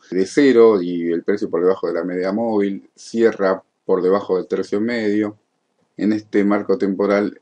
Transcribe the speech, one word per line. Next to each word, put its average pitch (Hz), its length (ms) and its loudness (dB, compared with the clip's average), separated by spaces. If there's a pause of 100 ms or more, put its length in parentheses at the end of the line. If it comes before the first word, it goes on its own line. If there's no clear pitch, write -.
de 95 160 0
cero 117 560 6
y 87 300 -4
el 82 100 -2
precio 101 260 -2
por 85 140 -2
debajo 92 260 0
de 85 60 -4
la 85 100 -4
media 90 280 -4
móvil, 101 640 -4
cierra 101 640 -2 (240)
por 92 160 0
debajo 95 360 0
del 90 100 -6
tercio 95 340 -4
medio. 107 560 -2 (600)
En 101 160 0
este 107 300 -2
marco 101 340 0
temporal 101 640 -2